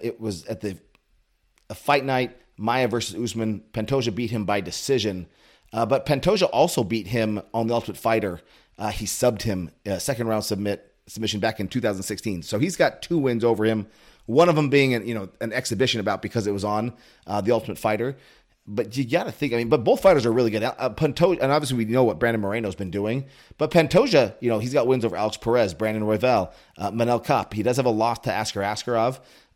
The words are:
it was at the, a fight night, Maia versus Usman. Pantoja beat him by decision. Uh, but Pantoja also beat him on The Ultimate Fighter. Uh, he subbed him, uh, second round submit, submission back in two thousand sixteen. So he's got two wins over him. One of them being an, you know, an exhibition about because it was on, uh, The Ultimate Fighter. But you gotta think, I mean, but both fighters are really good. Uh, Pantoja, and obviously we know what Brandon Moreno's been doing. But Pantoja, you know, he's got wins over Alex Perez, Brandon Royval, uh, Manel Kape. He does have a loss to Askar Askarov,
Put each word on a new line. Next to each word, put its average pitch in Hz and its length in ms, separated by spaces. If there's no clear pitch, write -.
it 113 180
was 101 240
at - 160
the, 98 160
a - 40
fight 143 320
night, 127 320
Maia 120 300
versus 107 280
Usman. 110 480
Pantoja 117 400
beat 110 160
him 110 160
by 104 160
decision. 95 640
Uh, 113 120
but 120 200
Pantoja 175 480
also 139 300
beat 98 240
him 107 340
on 113 120
The 117 60
Ultimate 113 240
Fighter. 104 440
Uh, 104 140
he 107 140
subbed 120 360
him, 92 300
uh, 95 80
second 117 300
round 107 160
submit, 101 500
submission 107 320
back 110 200
in 98 100
two 123 120
thousand 98 220
sixteen. 98 400
So 107 160
he's 170 160
got - 260
two 170 160
wins 123 260
over 110 220
him. 107 220
One 147 200
of 165 80
them 147 140
being 135 240
an, 110 140
you 117 80
know, 98 140
an 113 120
exhibition 120 480
about 98 200
because 104 240
it 104 60
was 101 120
on, 110 300
uh, 104 160
The 107 100
Ultimate 110 280
Fighter. 117 360
But 104 300
you 135 80
gotta 165 260
think, 131 220
I 117 40
mean, 117 120
but 113 140
both 220 180
fighters 151 240
are 120 60
really 117 180
good. 107 140
Uh, 123 260
Pantoja, 160 500
and 135 120
obviously 135 260
we 113 80
know 123 180
what 98 140
Brandon 113 240
Moreno's 101 320
been 95 160
doing. 107 360
But 156 100
Pantoja, 165 720
you 120 100
know, 110 80
he's 123 160
got 123 140
wins 127 180
over 90 100
Alex 107 220
Perez, 117 380
Brandon 107 260
Royval, 107 500
uh, 98 100
Manel 117 340
Kape. 117 300
He 107 80
does 120 160
have 131 80
a 120 60
loss 110 300
to 113 120
Askar 104 280
Askarov, 113 580